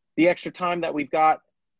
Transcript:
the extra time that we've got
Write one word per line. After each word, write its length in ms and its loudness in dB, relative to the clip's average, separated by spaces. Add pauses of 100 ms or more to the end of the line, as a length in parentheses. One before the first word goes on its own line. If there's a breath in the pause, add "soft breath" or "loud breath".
(160)
the 140 4
extra 220 -4
time 300 -4
that 120 -4
we've 180 -6
got 300 2 (380)